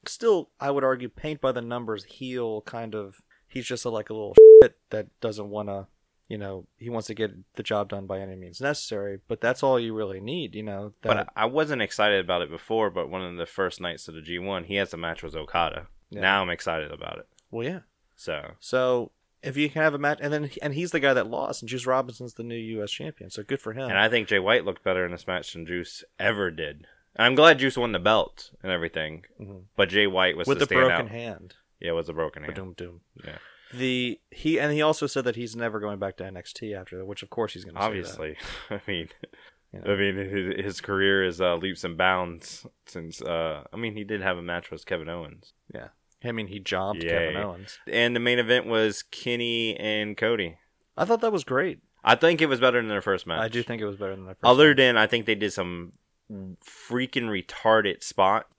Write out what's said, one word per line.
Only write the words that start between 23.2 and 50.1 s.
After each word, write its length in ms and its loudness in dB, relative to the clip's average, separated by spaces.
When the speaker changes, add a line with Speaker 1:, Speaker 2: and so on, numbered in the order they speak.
Speaker 1:
So 120 -10
good 200 -4
for 100 -8
him. 160 -6
Speaker 2:
And 100 2
I 100 6
think 200 0
Jay 100 4
White 260 4
looked 200 -4
better 220 2
in 40 -6
this 160 -12
match 280 -4
than 120 -12
Juice 380 -8
ever 320 0
did. 340 -8
And 100 6
I'm 80 4
glad 240 10
Juice 200 0
won 140 0
the 60 0
belt 520 2
and 80 -4
everything, 540 -4
Speaker 1:
Mm-hmm. 180 -16
Speaker 2:
but 140 4
Jay 180 4
White 300 2
was 100 -4
Speaker 1:
With 140 2
Speaker 2:
the 60 4
Speaker 1:
the 100 2
broken 300 4
Speaker 2:
standout. 40 -12
Speaker 1:
hand. 440 -12
Speaker 2:
Yeah, 120 -4
it 20 0
was 160 -4
a 20 -8
broken 300 -4
hand. 120 -8
Speaker 1:
Ba-dum-dum. 460 -14
Speaker 2:
Yeah. 140 -14
Speaker 1:
The, 480 -2
he, 300 0
and 100 0
he 120 2
also 240 2
said 180 -2
that 120 -2
he's 200 -8
never 240 -4
going 180 -4
back 200 -6
to 80 -10
N 100 -12
X 160 -16
T 220 -8
after 240 -12
that, 80 -10
which 160 -12
of 80 -14
course 240 -4
he's 100 -14
gonna 160 -12
say 0 -
that. 60 2
Speaker 2:
Obviously. 500 -6
<laughs> 160 -14
I 160 -6
mean, 220 -4
Speaker 1:
You 80 -14
know. 120 0
Speaker 2:
I 40 2
mean, 200 2
his, 500 -4
his 160 -8
career 420 4
is, 160 -2
uh, 160 4
leaps 280 -6
and 120 -8
bounds 720 0
since, 380 -14
uh, 400 -4
I 60 -14
mean, 160 -6
he 100 -10
did 160 -6
have 160 -2
a 60 -10
match 280 -8
with 140 -14
Kevin 240 -6
Owens. 460 -12
Speaker 1:
Yeah. 140 -14
I 100 -6
mean, 160 -6
he 100 -12
jobbed 440 -2
Speaker 2:
Yay. 60 -4
Speaker 1:
Kevin 300 0
Owens. 400 -10
Speaker 2:
And 240 2
the 60 0
main 180 2
event 280 4
was 380 2
Kenny 720 -4
and 400 -2